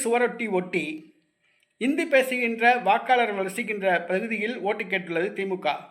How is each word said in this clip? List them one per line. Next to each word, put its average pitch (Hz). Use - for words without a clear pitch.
சுவரொட்டி 233
ஒட்டி 180
இந்தி 302
பேசுகின்ற 247
வாக்காளர் 233
வசிக்கின்ற 190
பகுதியில் 220
ஓட்டு 208
கேட்டுள்ளது 185
திமுக. 180